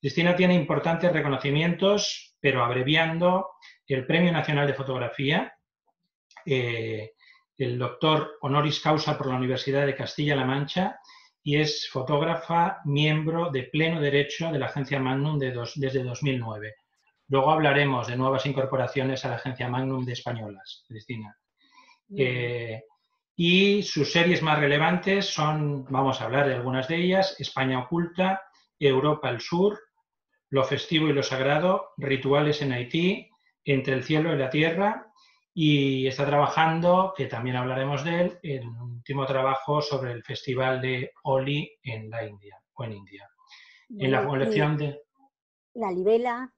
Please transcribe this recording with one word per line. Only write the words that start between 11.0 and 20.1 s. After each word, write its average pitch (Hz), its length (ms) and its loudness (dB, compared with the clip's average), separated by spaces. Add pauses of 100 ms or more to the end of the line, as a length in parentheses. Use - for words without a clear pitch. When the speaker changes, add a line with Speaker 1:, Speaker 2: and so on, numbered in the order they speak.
Speaker 1:
y 147 120 2
es - 300 0
fotógrafa, 165 1000 0
miembro 156 640 2
de 131 140 -2
pleno 160 360 0
derecho 143 500 0
de 147 80 -2
la 131 80 -2
Agencia 139 320 -4
Magnum 139 400 0
de 131 140 -2
dos, 120 240 -8
desde 135 260 -2
dos 123 200 -6
mil 131 180 0
nueve. 110 340 -10 (540)
Luego 135 220 4
hablaremos 139 580 4
de 123 80 -4
nuevas 131 300 2
incorporaciones 131 760 -2
a 135 40 -4
la 123 80 -4
Agencia 127 320 -6
Magnum 131 360 -4
de 123 100 -6